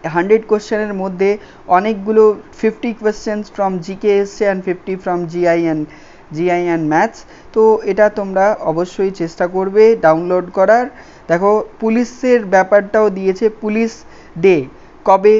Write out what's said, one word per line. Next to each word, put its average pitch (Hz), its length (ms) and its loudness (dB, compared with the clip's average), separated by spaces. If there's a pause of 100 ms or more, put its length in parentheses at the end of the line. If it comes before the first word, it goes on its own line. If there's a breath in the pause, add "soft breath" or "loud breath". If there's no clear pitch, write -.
(140)
hundred 202 360 2
কোশ্চেনের 214 520 -4
মধ্যে 190 280 -2 (480 loud breath)
অনেকগুলো 214 440 0 (360)
fifty 220 320 -2 (100)
questions 214 440 -4 (120)
from 196 160 -2 (140)
জিকে 196 260 -2 (100)
এসছে 202 300 -6
and 190 160 -4
fifty 185 260 -6 (100)
from 175 140 -2 (140)
জিআই 170 280 0 (120)
and, 156 100 -4 (540 loud breath)
জিআই 175 260 -2 (120)
and 160 180 -2
maths। 202 280 -2 (340 loud breath)
তো 220 80 2 (280)
এটা 208 160 2 (120)
তোমরা 190 260 -2 (260)
অবশ্যই 180 500 -4
চেষ্টা 170 260 -4 (100)
করবে 190 280 2 (200)
download 175 420 2 (120)
করার। 220 280 2 (440 loud breath)
দেখো 190 220 2 (280)
পুলিশের 240 600 0 (140)
ব্যাপারটাও 202 520 2 (120)
দিয়েছে, 190 280 -2 (160)
পুলিশ 220 300 -2 (520 loud breath)
ডে 185 120 6 (520 loud breath)
কবে 196 320 4